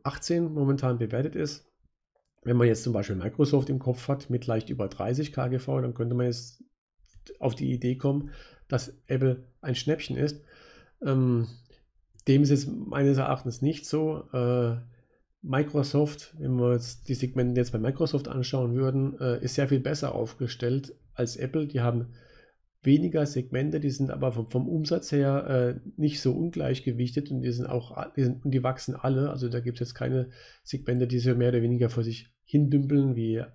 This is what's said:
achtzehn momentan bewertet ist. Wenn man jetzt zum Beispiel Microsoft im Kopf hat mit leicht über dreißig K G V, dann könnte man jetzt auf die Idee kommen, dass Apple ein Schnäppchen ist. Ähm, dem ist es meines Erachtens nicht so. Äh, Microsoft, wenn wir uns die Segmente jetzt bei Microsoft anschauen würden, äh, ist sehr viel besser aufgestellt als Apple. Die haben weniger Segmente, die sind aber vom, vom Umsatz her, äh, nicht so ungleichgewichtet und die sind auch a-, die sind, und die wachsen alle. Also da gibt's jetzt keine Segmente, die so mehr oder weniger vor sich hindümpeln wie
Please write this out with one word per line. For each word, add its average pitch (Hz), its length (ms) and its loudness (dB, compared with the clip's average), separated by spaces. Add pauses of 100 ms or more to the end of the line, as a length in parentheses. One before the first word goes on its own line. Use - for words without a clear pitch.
achtzehn 170 500 -2
momentan 135 460 2
bewertet 117 360 -2
ist. - 380 -6 (680)
Wenn 120 160 2
man 120 80 6
jetzt 110 160 4
zum 123 100 -2
Beispiel 101 240 -2
Microsoft 135 540 2
im 135 80 0
Kopf 123 300 -2
hat 139 200 -4
mit 120 180 -2
leicht 113 220 -2
über 107 200 -4
dreißig 131 440 -4
K 127 160 -2
G 127 100 0
V, 135 220 -2
dann 123 140 -2
könnte 117 200 -2
man 123 120 2
jetzt - 360 -6 (760)
auf 117 160 0
die 135 180 -2
Idee 123 240 -2
kommen, 143 340 -2 (380)
dass - 380 -4
Apple 131 380 0 (180)
ein 131 120 -2
Schnäppchen 143 440 -2
ist. 147 240 -2 (600)
Ähm, 127 440 2 (840)
dem 139 140 8
ist 139 80 6
es 139 160 4
meines 139 500 2
Erachtens 131 460 -2
nicht 151 240 0
so. 156 460 -2
Äh, 120 440 2 (680)
Microsoft, 147 960 0
wenn 131 180 0
wir 123 160 4
uns 120 300 -2
die 135 120 -2
Segmente 123 460 0
jetzt 120 120 0
bei 117 60 -2
Microsoft 139 500 0
anschauen 127 460 0
würden, 135 460 0
äh, 123 220 -2
ist 127 120 -6
sehr 139 140 2
viel 139 120 4
besser 147 340 -4
aufgestellt 123 800 -4 (200)
als 120 220 -2
Apple. 147 300 -2
Die 143 140 -2
haben 120 280 0 (720)
weniger 156 440 4
Segmente, 135 540 -2
die 147 100 0
sind 135 200 -2
aber 135 220 -2
vom, 113 180 -4
vom 127 180 0
Umsatz 156 440 -2
her, 139 340 2
äh, 127 340 2 (160)
nicht 147 240 0
so 131 120 2
ungleichgewichtet 135 960 -2
und 131 120 -2
die 123 100 -2
sind 120 140 -2
auch - 300 -4
a-, - 200 -8
die 135 80 2
sind, 131 200 -2
und 143 80 0
die 131 100 2
wachsen 131 320 -2
alle. 135 360 0
Also 127 180 -4
da 120 120 -2
gibt's 120 200 -6
jetzt 120 140 -6
keine 127 340 0 (340)
Segmente, 123 440 0
die 123 120 0
so 123 160 4
mehr 123 160 4
oder 120 120 2
weniger 120 280 4
vor 117 140 0
sich 113 300 -8 (100)
hindümpeln 139 720 4
wie 113 260 0 (120)